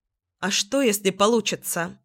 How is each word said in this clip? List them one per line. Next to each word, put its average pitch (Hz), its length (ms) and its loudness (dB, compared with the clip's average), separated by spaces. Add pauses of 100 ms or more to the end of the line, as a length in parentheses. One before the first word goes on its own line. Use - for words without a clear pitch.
(400)
"А 185 120 -4
что, - 300 -2
если 202 280 2
получится?" 202 960 -2